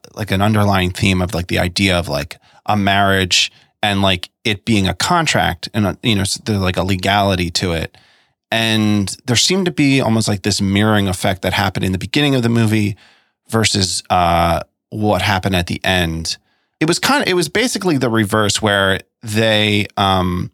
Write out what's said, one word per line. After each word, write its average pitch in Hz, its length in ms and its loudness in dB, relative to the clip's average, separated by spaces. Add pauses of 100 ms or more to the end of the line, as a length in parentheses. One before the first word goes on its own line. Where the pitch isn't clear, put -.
(160)
like, 107 160 -6
an 95 100 0
underlying 101 500 2
theme 92 300 0
of, 87 120 -4
like, 87 140 -4
the 92 120 -2
idea 90 380 0
of, 82 100 -2
like, 71 300 -6 (280)
a 104 120 0
marriage 98 760 2 (300)
and, 101 200 0
like, 95 280 0 (140)
it 104 220 -4
being 101 220 2
a 87 60 -2
contract 107 800 -2
and, 107 120 0
uh, 90 180 -2
you 113 120 0
know, 98 60 0
s-, - 240 -4
there's, 104 140 -2
like, 90 180 -2
a 87 60 0
legality 95 680 0
to 90 220 -2
it. - 240 -8 (540)
And 107 640 0 (100)
there 120 100 0
seemed 185 300 0
to 175 60 -2
be 135 300 2
almost, 113 260 0
like, 107 140 -2
this 104 180 -2
mirroring 101 480 2
effect 95 360 -4
that 92 100 -2
happened 98 320 -2
in 92 60 0
the 92 80 -2
beginning 143 360 -2
of 127 80 0
the 117 60 0
movie 107 460 0 (520)
versus, 101 640 -2
uh, 85 520 2 (280)
what 104 320 0
happened 95 340 -2
at 85 120 -2
the - 160 -6
end. 85 540 -2 (420)
It 160 80 0
was 175 120 0
kinda, 277 300 0
it 185 60 2
was 180 120 0
basically 196 500 -2
the 127 120 0
reverse 107 520 0
where 98 380 2 (220)
they, 107 640 2 (120)
um, 92 560 0